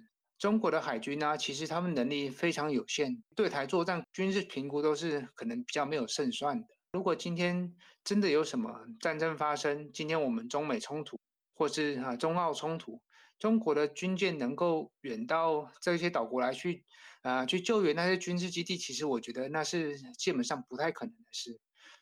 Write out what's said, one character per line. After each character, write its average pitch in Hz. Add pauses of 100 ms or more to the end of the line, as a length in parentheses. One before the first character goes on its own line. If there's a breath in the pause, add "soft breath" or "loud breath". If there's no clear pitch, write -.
(380)
中 214
国 196
的 156
海 127
军 143
啊， 151
其 143
实 151
他 156
们 175
能 131
力 143
非 165
常 156
有 131
限， 127 (140)
对 208
台 139
作 170
战 175
军 190
事 190
评 139
估 143
都 151
是 147
可 120
能 120
比 -
较 147
没 151
有 123
胜 147
算 143
的。 - (260)
如 185
果 175
今 175
天 175 (300 loud breath)
真 202
的 196
有 151
什 139
么 113 (240)
战 156
争 160
发 151
生， 147
今 156
天 160
我 143
们 117
中 147
美 123
冲 147
突， 120 (340)
或 151
是， 147
啊， 127
中 160
澳 170
冲 160
突， - (380 soft breath)
中 220
国 160
的 147
军 180
舰 180
能 123
够 165 (100)
远 120
到 160 (100)
这 175
些 175
岛 139
国 127
来 127
去， 170 (380 loud breath)
啊， 131
去 180
救 214
援 151
那 170
些 185
军 180
事 180
基 170
地， 180
其 139
实 139
我 131
觉 120
得 127
那 160
是 156 (160)
基 -
本 127
上 135
不 127
太 156
可 -
能 113
的 -
事。 - (420 loud breath)